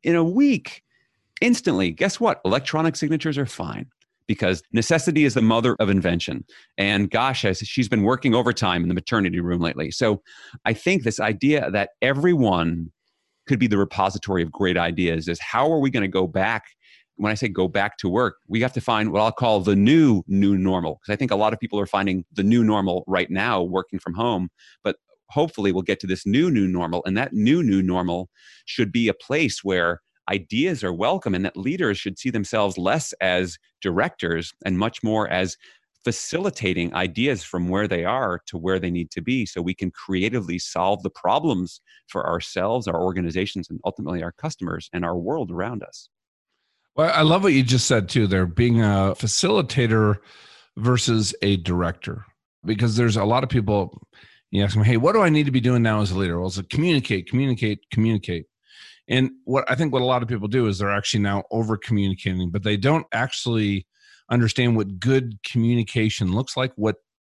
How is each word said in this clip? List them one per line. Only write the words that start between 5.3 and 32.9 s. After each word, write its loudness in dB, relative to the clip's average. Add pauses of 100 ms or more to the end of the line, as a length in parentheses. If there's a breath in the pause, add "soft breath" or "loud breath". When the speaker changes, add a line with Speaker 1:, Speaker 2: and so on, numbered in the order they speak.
Speaker 1:
the 2
mother 4
of 2
invention. 0 (320 loud breath)
And 0
gosh, 0
has, 0
she's -4
been 2
working 2
overtime 2
in 0
the 0
maternity 0
room -2
lately. -4
So 0 (420 loud breath)
I 0
think -2
this -2
idea 0
that -2 (120)
everyone 2 (560)
could 0
be 4
the 2
repository 0
of -4
great 0
ideas 0
is -4
how 0
are 2
we 2
gonna 0
go 0
back? -2 (520 soft breath)
When -2
I -2
say -4
go 0
back -2
to -4
work, 0 (100)
we -2
have -2
to -4
find 0
what 2
I'll 2
call 2
the 2
new, 6
new 4
normal. 0
'Cause -4
I 0
think -2
a 2
lot 2
of -4
people -4
are -2
finding 0
the -2
new 4
normal 2
right 0
now, -2
working -4
from -8
home, -2 (340 soft breath)
but -2 (340)
hopefully 0
we'll -2
get -2
to -10
this -4
new, 2
new 2
normal. -2
And -2
that -4
new, 2
new 2
normal -2 (360 soft breath)
should -2
be 2
a 2
place -4
where 0 (300)
ideas -2
are -2
welcome -2
and 0
that -6
leaders -2
should -8
see -4
themselves -2
less -2